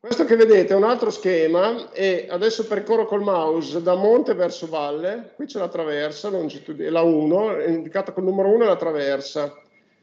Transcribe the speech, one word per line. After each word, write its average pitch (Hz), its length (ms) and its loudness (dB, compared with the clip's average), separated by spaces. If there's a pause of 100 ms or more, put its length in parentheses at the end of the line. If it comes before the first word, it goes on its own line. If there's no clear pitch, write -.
Questo 240 180 0
che 233 120 4
vedete 214 360 6
è 196 40 4
un 202 80 4
altro 240 260 0
schema 185 800 0
e 185 400 -2
adesso 214 380 -2
percorro 208 380 0
col 208 160 -2
mouse 165 600 -2
da 180 140 2
monte 214 380 2
verso 170 340 -4
valle, 160 680 -6
qui 294 120 -12
c'è - 120 -10
la 180 80 -4
traversa, 151 640 -6
longitudine, 156 600 -6
la 165 120 2
uno, 170 540 2
è 151 100 -2
indicata 165 460 -4
col 190 100 -6
numero 190 280 2
uno 233 160 4
la 185 100 4
traversa. 147 760 -4 (500)